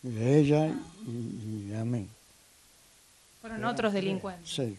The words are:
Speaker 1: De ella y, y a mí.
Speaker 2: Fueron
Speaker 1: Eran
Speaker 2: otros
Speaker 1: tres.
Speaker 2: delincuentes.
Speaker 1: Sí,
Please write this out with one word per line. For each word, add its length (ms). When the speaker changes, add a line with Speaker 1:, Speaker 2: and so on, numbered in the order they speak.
Speaker 1:
De 380
ella 280
y, 640
y 20
a 120
mí. 220
Speaker 2:
Fueron 180
Speaker 1:
Eran 140
Speaker 2:
otros 200
Speaker 1:
tres. 100
Speaker 2:
delincuentes. 460
Speaker 1:
Sí, 280